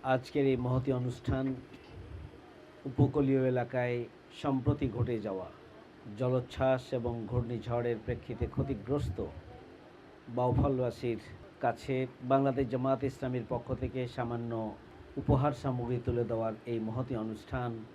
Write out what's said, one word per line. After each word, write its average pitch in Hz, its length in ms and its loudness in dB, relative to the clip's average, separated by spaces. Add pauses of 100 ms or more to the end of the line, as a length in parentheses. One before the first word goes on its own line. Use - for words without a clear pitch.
(120)
আজকের 131 400 2
এই 127 120 4
মহতী 127 260 2 (100)
অনুষ্ঠান 127 440 0 (1400)
উপকূলীয় 135 580 6 (100)
এলাকায় 123 440 0 (460)
সম্প্রতি 139 440 2 (100)
ঘটে 120 200 0 (100)
যাওয়া 95 220 -4 (720)
জলোচ্ছ্বাস 127 640 2 (160)
এবং 117 160 -2 (160)
ঘূর্ণিঝড়ের 120 720 0
প্রেক্ষিতে 120 400 -4 (100)
ক্ষতিগ্রস্ত 135 640 -2 (1160)
বাউফলবাসীর 123 840 2 (440)
কাছে 120 300 0 (380)
বাংলাদেশ 139 400 4
জামায়াত 131 380 2
ইসলামীর 123 420 -4
পক্ষ 120 160 -4 (140)
থেকে 127 180 -2 (160)
সামান্য 117 360 -4 (680)
উপহার 139 420 4
সামগ্রী 123 440 -2
তুলে 120 240 0
দেওয়ার 113 240 0 (180)
এই 113 60 0 (100)
মহতী 123 260 -2 (100)
অনুষ্ঠান 120 460 -4 (240)